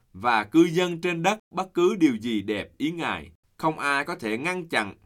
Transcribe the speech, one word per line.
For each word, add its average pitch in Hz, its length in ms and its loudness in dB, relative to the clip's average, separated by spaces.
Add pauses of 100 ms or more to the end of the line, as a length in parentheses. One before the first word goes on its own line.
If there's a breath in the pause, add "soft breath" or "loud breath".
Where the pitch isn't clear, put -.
(140)
và 110 300 2
cư 160 200 6
dân 175 380 0
trên 170 220 -2
đất 208 160 2 (120)
bất 185 220 -6
cứ 180 220 4
điều 156 200 4
gì 107 260 -2
đẹp 101 360 -4
ý 147 140 -2
Ngài. 117 400 -6 (260)
Không 156 220 -2
ai 143 260 0
có 170 100 -8
thể 113 220 -4
ngăn 170 300 -6
chặn 110 280 -2 (100)